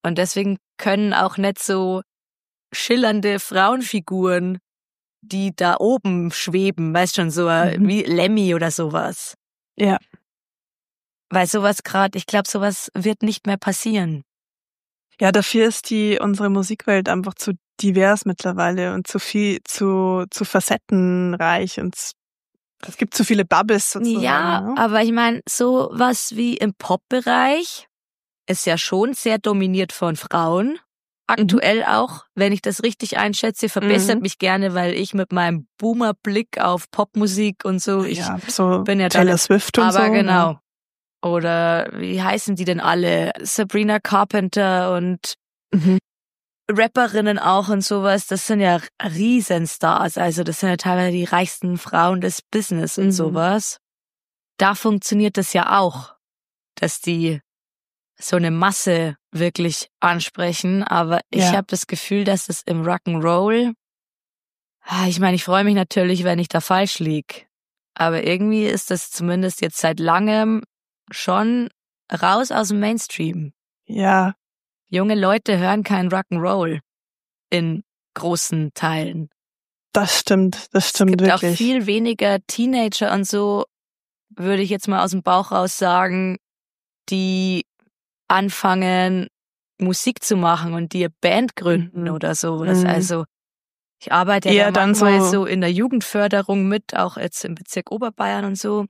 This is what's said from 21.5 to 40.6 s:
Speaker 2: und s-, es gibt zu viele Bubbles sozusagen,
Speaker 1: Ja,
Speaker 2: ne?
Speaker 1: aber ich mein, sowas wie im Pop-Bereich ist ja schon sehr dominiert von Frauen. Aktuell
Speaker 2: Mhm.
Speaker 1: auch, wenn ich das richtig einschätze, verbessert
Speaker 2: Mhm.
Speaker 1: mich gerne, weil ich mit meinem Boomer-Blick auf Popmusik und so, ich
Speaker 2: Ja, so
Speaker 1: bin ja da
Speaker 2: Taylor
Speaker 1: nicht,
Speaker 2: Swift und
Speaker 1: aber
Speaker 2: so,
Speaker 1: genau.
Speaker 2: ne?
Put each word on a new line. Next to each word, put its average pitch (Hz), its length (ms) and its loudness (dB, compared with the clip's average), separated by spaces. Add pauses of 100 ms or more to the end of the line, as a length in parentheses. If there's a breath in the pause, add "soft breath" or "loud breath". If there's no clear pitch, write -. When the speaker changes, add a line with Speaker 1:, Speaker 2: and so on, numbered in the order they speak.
Speaker 2:
und 185 160 -6
s-, - 180 -12 (720)
es - 120 -18
gibt - 160 -2
zu 233 100 0
viele 202 220 2
Bubbles 202 460 2
sozusagen, 226 300 0
Speaker 1:
Ja, 294 400 0
Speaker 2:
ne? 233 160 -4
Speaker 1:
aber 220 260 2
ich 226 80 2
mein, 233 360 0
sowas 247 880 0
wie 233 220 -2
im 208 160 -2
Pop-Bereich 254 1120 -2 (600)
ist 185 180 -2
ja 170 120 2
schon 208 360 -2
sehr 220 240 0
dominiert 190 560 0
von 170 220 -2
Frauen. 175 640 0 (460)
Aktuell 214 540 2
Speaker 2:
Mhm. - 80 -2
Speaker 1:
auch, 226 380 0 (100)
wenn 196 160 2
ich 202 100 -2
das 208 220 -4
richtig 233 340 -4
einschätze, 208 520 -2
verbessert 202 480 2
Speaker 2:
Mhm. 240 60 -2
Speaker 1:
mich 190 160 -6
gerne, 190 340 0
weil 175 200 0
ich - 200 -4
mit 190 180 -2
meinem 170 360 0 (100)
Boomer-Blick 220 800 -2
auf 180 320 -2
Popmusik 208 720 -2
und 190 180 -2
so, 196 220 0
ich 175 160 -4
Speaker 2:
Ja, 175 280 -6
so 185 360 2
Speaker 1:
bin 196 160 0
ja 185 80 2
da 185 120 2
Speaker 2:
Taylor 185 140 6
Speaker 1:
nicht, 170 100 2
Speaker 2:
Swift - 340 2
und 180 80 6
Speaker 1:
aber 190 220 4
Speaker 2:
so, 214 40 2
Speaker 1:
genau. 185 420 4
Speaker 2:
ne? - 60 -10 (640)